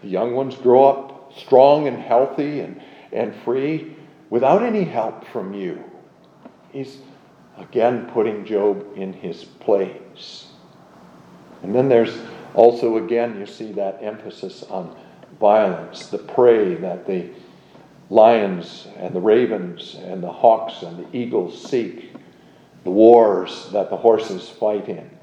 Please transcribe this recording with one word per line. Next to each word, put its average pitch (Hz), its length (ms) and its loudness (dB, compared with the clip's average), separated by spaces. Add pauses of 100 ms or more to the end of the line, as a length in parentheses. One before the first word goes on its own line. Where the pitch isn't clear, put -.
The 104 80 -16
young 113 260 -2
ones 131 200 -4
grow 131 340 6
up - 480 -8
strong 143 500 4
and 120 100 -6
healthy 139 640 -2
and, - 220 -12 (320)
and 110 200 -4 (100)
free 143 520 -6 (340)
without 131 320 2
any 220 220 -2
help 120 440 -6
from 98 260 -10
you. 92 300 -10 (880)
He's 135 260 -14 (600)
again 117 560 -2
putting 104 320 -2
Job 101 400 -2 (100)
in 95 180 -10
his 87 320 -14
place. - 1040 -6 (1160)
And 98 100 -8
then 127 160 2
there's 117 300 2 (340)
also, 117 440 4
again, 113 420 -4
you 101 80 -12
see 110 240 -16
that 98 320 -8
emphasis 101 680 -14
on 92 260 -12 (440)
violence, 104 680 0
the 104 120 -10
prey 110 560 2
that 90 320 -10
the 92 220 -6 (800)
lions 104 800 2 (100)
and 92 180 -10
the 90 60 -4
ravens 107 720 0
and 92 260 -12
the 85 100 -10
hawks - 520 0
and 85 160 -14
the - 180 -12
eagles 110 500 -6
seek, 113 460 -6 (680)
the 92 80 -6
wars 107 800 4
that 95 180 -4
the 95 80 -6
horses 107 500 0
fight 107 400 -6
in 85 220 -14 (140)